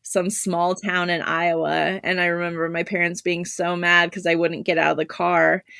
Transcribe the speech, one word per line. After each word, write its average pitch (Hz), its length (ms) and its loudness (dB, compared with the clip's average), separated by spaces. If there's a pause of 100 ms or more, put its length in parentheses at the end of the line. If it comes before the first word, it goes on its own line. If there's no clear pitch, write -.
some 185 280 -2
small 180 440 0
town 180 360 -2
in 170 100 0
Iowa. 165 800 0
And 180 180 0
I 175 60 2
remember 170 420 -2
my 170 140 -2
parents 175 380 -2
being 175 240 -2
so 175 320 -4
mad 175 340 4
'cause 175 160 -6
I 170 80 4
wouldn't 165 320 0
get 165 120 2
out 156 140 4
of 151 40 -6
the 156 80 -2
car. 175 580 2 (180)